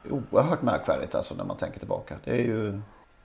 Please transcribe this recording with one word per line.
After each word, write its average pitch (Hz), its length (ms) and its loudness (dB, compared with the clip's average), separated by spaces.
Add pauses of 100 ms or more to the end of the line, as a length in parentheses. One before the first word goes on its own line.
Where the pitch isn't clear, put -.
oerhört - 520 4
märkvärdigt, 82 540 2
alltså, - 180 -2
när - 100 -6
man 50 140 -4
tänker - 220 -6
tillbaka. - 440 -6
Det - 80 -4
är 120 120 2
ju 107 360 0 (460)